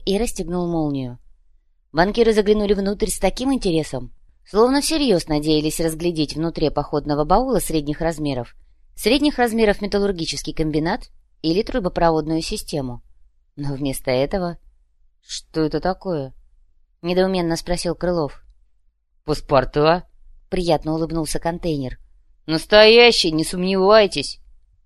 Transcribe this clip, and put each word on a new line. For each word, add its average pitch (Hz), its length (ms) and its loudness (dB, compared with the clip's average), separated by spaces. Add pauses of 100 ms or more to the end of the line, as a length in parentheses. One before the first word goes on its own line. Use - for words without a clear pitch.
и 196 140 0
расстегнул 180 520 -4
молнию. 139 480 -2 (720)
Банкиры 208 440 2
заглянули 208 400 2
внутрь 196 340 -2
с - 100 -6
таким 247 360 0
интересом, 160 580 -2 (340)
словно 247 360 4
всерьёз 269 440 2
надеялись 151 540 0
разглядеть 160 560 -2
внутри 160 320 -2
походного 147 560 -2
баула 214 360 2
средних 147 420 -4
размеров, 147 520 -4 (400)
средних 277 440 0
размеров 226 420 2
металлургический 196 720 -4
комбинат 160 580 -2 (320)
или 170 200 0
трубопроводную 165 800 0
систему. 127 600 -8 (540)
Но 143 180 -6
вместо 135 360 -6
этого 160 480 -2 (680)
«Что - 360 -6
это 151 180 -2
такое?» — 175 540 -4 (680)
недоуменно 180 540 0
спросил 170 380 -4
Крылов. 170 480 -4 (800)
«Паспорта», — 151 840 0 (420)
приятно 165 440 0
улыбнулся 160 440 -4
контейнер. 160 600 -6 (480)
«Настоящий, 220 880 6
не 156 120 0
сомневайтесь». 190 960 2 (460)